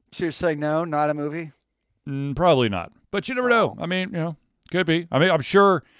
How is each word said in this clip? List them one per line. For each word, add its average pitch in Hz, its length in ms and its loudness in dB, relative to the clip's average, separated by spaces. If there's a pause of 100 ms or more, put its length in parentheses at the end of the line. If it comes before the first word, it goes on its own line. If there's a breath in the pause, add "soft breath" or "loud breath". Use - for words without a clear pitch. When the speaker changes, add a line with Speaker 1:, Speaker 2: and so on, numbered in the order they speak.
(140)
Speaker 1:
So 180 120 -6
you're 160 60 -4
saying 156 280 -4
no, 151 240 -2
not 151 280 -2
a - 20 0
movie? 151 380 -8 (560)
Speaker 2:
Mm, 139 280 -6
probably 139 340 4
not. 90 220 -6 (200)
But - 180 -6
you 262 60 -4
never 247 140 0
know. 220 280 2
Speaker 1:
Oh. - 60 -8
Speaker 2:
I - 20 -4
mean, 185 240 -4
you - 80 -6
know, 160 200 -4 (340)
could 175 160 0
be. 170 240 0
I 131 80 2
mean, 180 100 4
I'm 160 120 2
sure 190 420 4 (160 soft breath)